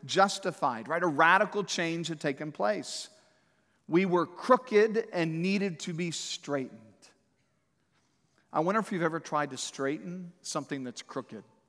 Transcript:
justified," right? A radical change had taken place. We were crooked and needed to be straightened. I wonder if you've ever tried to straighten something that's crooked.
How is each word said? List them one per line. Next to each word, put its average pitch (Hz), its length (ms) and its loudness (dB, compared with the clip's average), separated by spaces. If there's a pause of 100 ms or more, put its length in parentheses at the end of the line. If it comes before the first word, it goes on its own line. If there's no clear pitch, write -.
justified," 151 800 2
right? 170 140 0
A 180 40 2
radical 180 560 6
change 170 460 -2
had 165 100 -8
taken 151 340 -4
place. 196 580 -4 (760)
We 175 200 4
were 175 200 4
crooked 220 840 4
and 160 300 -2
needed 190 380 0
to 180 120 -8
be 170 180 -4
straightened. 135 720 -6 (1700)
I - 80 2
wonder 190 200 2
if 202 100 -4
you've 180 120 -2
ever 165 180 0
tried 147 300 -2
to 131 80 -10
straighten 175 840 -6
something 139 440 -6
that's 120 180 -12
crooked. 110 420 -12 (240)